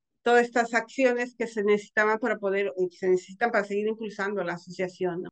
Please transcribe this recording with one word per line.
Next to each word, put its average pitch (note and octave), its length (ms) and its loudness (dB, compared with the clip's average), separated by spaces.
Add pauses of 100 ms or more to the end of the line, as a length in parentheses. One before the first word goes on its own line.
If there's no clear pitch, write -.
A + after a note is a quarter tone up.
(220)
todas A#3+ 240 6
estas A#3 300 0
acciones B3 600 0
que A3+ 120 -4
se G#3+ 160 -4
necesitaban G#3+ 560 2
para G#3+ 180 -2
poder, G3 380 -2
o F#3 140 0
que - 80 -18
se F#3+ 120 0
necesitan F#3+ 420 0
para G#3 140 2
seguir G3+ 220 -2
impulsando G#3 560 -4
la E3+ 100 -4
asociación, F3+ 680 -6
¿no? F3 80 -12